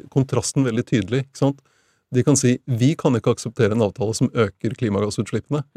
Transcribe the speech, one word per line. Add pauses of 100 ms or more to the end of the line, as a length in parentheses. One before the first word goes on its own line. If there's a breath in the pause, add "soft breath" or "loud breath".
(100)
kontrasten
veldig
tydelig,
ikke
sant? (500)
De
kan
si, (100)
«Vi
kan
ikke
akseptere
en
avtale
som
øker
klimagassutslippene.» (140)